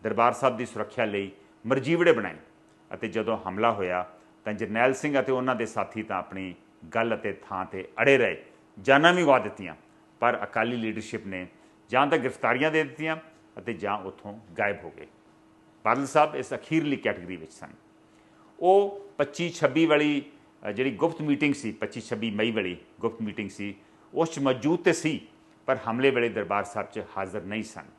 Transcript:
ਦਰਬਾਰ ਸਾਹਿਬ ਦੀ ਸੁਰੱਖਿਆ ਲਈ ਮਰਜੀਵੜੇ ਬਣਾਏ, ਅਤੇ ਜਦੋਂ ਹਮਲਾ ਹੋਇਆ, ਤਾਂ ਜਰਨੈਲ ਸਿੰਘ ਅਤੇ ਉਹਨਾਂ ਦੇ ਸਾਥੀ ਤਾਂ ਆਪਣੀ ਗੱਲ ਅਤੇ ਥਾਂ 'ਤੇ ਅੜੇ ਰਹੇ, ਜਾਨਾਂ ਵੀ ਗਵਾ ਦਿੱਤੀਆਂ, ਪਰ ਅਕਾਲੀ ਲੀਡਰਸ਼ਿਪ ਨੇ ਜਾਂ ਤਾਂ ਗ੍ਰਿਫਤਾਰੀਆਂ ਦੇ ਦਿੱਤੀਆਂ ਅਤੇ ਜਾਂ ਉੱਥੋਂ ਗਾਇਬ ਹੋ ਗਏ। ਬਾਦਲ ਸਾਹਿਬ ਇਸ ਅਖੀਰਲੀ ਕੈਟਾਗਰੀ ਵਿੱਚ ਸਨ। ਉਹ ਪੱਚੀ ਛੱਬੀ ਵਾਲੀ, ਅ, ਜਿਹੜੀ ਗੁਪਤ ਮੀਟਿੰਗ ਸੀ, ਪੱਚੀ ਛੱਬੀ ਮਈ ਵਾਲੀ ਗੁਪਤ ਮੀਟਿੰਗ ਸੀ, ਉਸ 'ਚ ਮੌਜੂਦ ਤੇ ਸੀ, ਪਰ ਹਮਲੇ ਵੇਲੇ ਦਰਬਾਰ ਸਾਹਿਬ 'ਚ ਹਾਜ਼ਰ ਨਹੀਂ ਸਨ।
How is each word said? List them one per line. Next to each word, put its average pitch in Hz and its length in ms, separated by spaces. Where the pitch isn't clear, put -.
ਦਰਬਾਰ 113 300
ਸਾਹਿਬ 123 240
ਦੀ 123 80
ਸੁਰੱਖਿਆ 110 400
ਲਈ 101 260
ਮਰਜੀਵੜੇ 147 460
ਬਣਾਏ, 98 240
ਅਤੇ 110 140
ਜਦੋਂ 110 300
ਹਮਲਾ 110 220
ਹੋਇਆ, 90 380
ਤਾਂ 107 100
ਜਰਨੈਲ 110 400
ਸਿੰਘ 143 260
ਅਤੇ 131 120
ਉਹਨਾਂ 127 240
ਦੇ 113 100
ਸਾਥੀ 107 380
ਤਾਂ 98 140
ਆਪਣੀ 92 380
ਗੱਲ 113 200
ਅਤੇ 104 180
ਥਾਂ 95 320
'ਤੇ 95 220
ਅੜੇ 139 160
ਰਹੇ, 98 280
ਜਾਨਾਂ 143 340
ਵੀ 180 100
ਗਵਾ 135 160
ਦਿੱਤੀਆਂ, 95 360
ਪਰ 117 240
ਅਕਾਲੀ 117 340
ਲੀਡਰਸ਼ਿਪ 110 500
ਨੇ 92 200
ਜਾਂ 131 180
ਤਾਂ 156 100
ਗ੍ਰਿਫਤਾਰੀਆਂ 127 540
ਦੇ 156 120
ਦਿੱਤੀਆਂ 160 340
ਅਤੇ 110 160
ਜਾਂ 101 240
ਉੱਥੋਂ 101 420
ਗਾਇਬ 101 240
ਹੋ 82 140
ਗਏ। 78 100
ਬਾਦਲ 127 200
ਸਾਹਿਬ 151 300
ਇਸ 131 180
ਅਖੀਰਲੀ 147 420
ਕੈਟਾਗਰੀ 92 400
ਵਿੱਚ 80 180
ਸਨ। - 140
ਉਹ 196 460
ਪੱਚੀ 160 320
ਛੱਬੀ 156 360
ਵਾਲੀ, 151 380
ਅ, - 20
ਜਿਹੜੀ 123 200
ਗੁਪਤ 160 300
ਮੀਟਿੰਗ 147 320
ਸੀ, 113 180
ਪੱਚੀ 110 300
ਛੱਬੀ 113 300
ਮਈ 107 200
ਵਾਲੀ 95 260
ਗੁਪਤ 113 220
ਮੀਟਿੰਗ 104 280
ਸੀ, 101 260
ਉਸ 160 180
'ਚ - 80
ਮੌਜੂਦ 139 440
ਤੇ 170 100
ਸੀ, 156 340
ਪਰ - 120
ਹਮਲੇ 127 180
ਵੇਲੇ 120 200
ਦਰਬਾਰ 101 340
ਸਾਹਿਬ 98 240
'ਚ 104 160
ਹਾਜ਼ਰ 95 240
ਨਹੀਂ 104 220
ਸਨ। 80 220